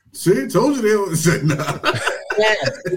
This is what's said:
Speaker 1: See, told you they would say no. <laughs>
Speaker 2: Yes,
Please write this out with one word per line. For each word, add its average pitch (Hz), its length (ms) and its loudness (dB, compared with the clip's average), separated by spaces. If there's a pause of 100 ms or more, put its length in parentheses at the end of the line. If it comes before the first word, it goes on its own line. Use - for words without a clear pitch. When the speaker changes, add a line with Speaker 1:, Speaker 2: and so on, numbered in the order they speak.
(120)
Speaker 1:
See, 226 360 0
told 277 280 2
you 240 60 -4
they 214 140 4
would 180 220 -2
say - 240 2
no. 151 140 0
<laughs> - 600 -2 (220)
Speaker 2:
Yes, 208 400 0 (180)